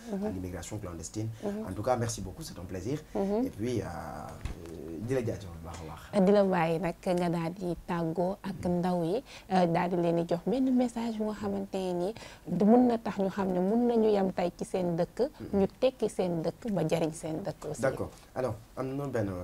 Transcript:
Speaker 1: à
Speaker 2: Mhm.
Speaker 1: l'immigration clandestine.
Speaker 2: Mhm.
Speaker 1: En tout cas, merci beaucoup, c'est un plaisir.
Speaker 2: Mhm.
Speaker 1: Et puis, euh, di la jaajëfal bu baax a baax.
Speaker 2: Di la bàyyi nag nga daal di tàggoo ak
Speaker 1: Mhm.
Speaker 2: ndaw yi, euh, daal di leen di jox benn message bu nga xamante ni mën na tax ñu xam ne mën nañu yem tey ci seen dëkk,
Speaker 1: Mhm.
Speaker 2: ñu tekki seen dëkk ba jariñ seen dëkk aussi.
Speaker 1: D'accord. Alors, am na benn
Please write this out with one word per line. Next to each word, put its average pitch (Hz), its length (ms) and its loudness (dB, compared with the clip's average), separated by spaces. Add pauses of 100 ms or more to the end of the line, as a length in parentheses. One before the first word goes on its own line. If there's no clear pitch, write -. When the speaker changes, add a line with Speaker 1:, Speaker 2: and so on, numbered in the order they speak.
(120)
Speaker 1:
à 202 60 -4
Speaker 2:
Mhm. 190 160 -4
Speaker 1:
l'immigration 90 460 -8
clandestine. 87 500 -8 (160)
Speaker 2:
Mhm. 208 240 -4
Speaker 1:
En - 20 -6
tout 101 100 -6
cas, 123 140 0
merci 117 240 -2
beaucoup, 95 240 -10
c'est - 160 -12
un 85 60 -10
plaisir. 95 340 -6 (220)
Speaker 2:
Mhm. 208 240 0
Speaker 1:
Et 277 60 -6
puis, 117 300 -2
euh, - 40 -6 (1160)
di 117 120 -4
la 127 100 2
jaajëfal 101 300 -4
bu 82 120 -12
baax 82 120 -10
a 82 400 -8
baax. 190 80 6
Speaker 2:
Di 202 60 8
la 202 120 8
bàyyi 170 360 2
nag 170 160 -2 (100)
nga 180 240 2
daal 165 240 0
di 180 220 -4 (100)
tàggoo 175 560 0
ak 190 240 -6
Speaker 1:
Mhm. 175 140 2
Speaker 2:
ndaw 175 240 2
yi, 190 200 0 (280)
euh, 185 160 6
daal 175 240 2
di 190 60 2
leen 170 180 4
di 170 120 4
jox 170 200 2
benn 262 280 4
message 233 440 2
bu 214 60 0
nga 214 80 -2
xamante 202 420 -4 (180)
ni 175 200 0 (360)
mën 220 380 8
na 233 100 4
tax 226 220 -4
ñu 190 100 2
xam 190 240 0
ne 180 60 2
mën 220 280 4
nañu 220 220 4
yem 196 240 4
tey 180 240 0
ci - 80 -6
seen 180 300 0
dëkk, 175 340 0 (100)
Speaker 1:
Mhm. - 220 0
Speaker 2:
ñu 190 60 6 (120)
tekki 254 300 0
seen 175 320 0
dëkk 170 300 -4
ba 185 160 0
jariñ 160 260 2
seen 160 300 -6
dëkk 165 260 -8
aussi. 151 120 -8
Speaker 1:
D'accord. 131 280 0 (240)
Alors, 127 220 -2 (200)
am 131 200 -4
na 139 100 -2
benn 117 240 -2 (140)